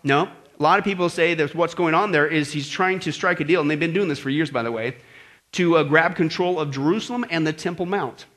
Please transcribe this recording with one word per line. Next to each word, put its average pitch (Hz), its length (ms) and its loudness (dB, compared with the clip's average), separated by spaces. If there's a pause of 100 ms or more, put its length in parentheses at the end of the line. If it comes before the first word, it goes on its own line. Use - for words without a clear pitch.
No, 147 260 2 (300)
a 147 40 -2
lot 175 140 6
of 196 80 -2
people 180 240 0
say 170 240 2
that 156 220 -2
what's 165 180 0
going 165 220 2
on 202 160 2
there 151 160 4
is 151 260 -2
he's 143 160 -6
trying 185 300 0
to 160 120 -6
strike 170 280 0
a 156 40 -2
deal, 175 160 2
and 147 120 2
they've 151 80 0
been 170 120 0
doing 190 160 0
this 143 120 -4
for 139 100 -6
years, 151 220 0
by 127 100 -2
the 117 100 -2
way, 117 260 -6 (560)
to, 170 240 4
uh, 190 60 4
grab 165 320 2
control 180 440 0
of 147 100 -2
Jerusalem 196 640 -2
and 165 160 0
the 156 40 0
Temple 175 360 -6
Mount 180 500 -6